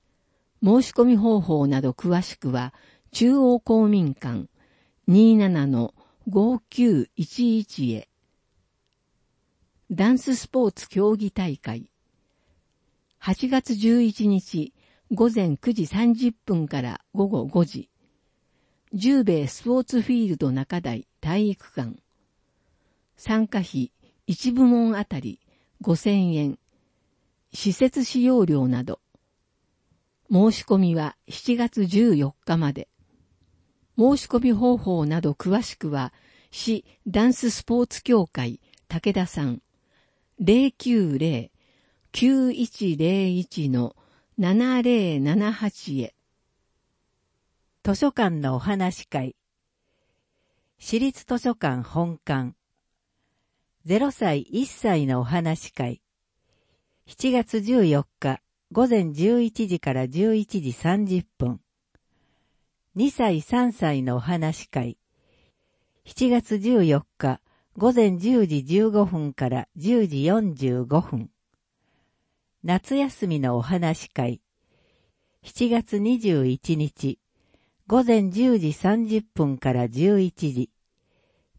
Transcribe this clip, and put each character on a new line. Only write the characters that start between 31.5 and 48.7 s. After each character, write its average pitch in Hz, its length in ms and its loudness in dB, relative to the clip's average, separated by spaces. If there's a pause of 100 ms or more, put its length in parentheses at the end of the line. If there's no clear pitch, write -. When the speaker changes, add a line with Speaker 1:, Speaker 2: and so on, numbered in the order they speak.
Speaker 1:
月 233 300 -2
十 202 280 4
四 143 300 -2
日 170 120 -2
ま 151 160 0
で。 - 140 -12 (1120)
申 262 180 6
し - 120 -6
込 240 100 0
み 247 140 2
方 240 260 2
法 175 260 0
な 156 160 0
ど 147 120 0
詳 190 280 0
し - 140 -10
く - 160 -8
は、 135 240 -6 (360)
市 - 360 -6 (200)
ダ 208 200 2
ン 254 80 4
ス 240 160 -2
ス - 140 -10
ポ 240 180 0
ー 247 40 0
ツ - 160 -14
協 220 240 2
会、 120 340 -8 (280)
武 180 240 -4
田 185 140 -2
さ 151 180 -6
ん。 123 160 -4 (800)
零 240 340 4
九 196 460 0
零 147 320 -4 (600)
九 262 380 2
一 214 460 -4
零 185 400 0
一 170 320 -4
の 123 260 -2 (440)
七 233 420 2
零 208 400 0
七 185 320 0
八 196 480 -6
へ。 113 140 -10 (1700)
Speaker 2:
図 202 120 0
書 285 180 0
館 190 240 0
の 135 180 -2
お 123 40 -2
話 185 480 -4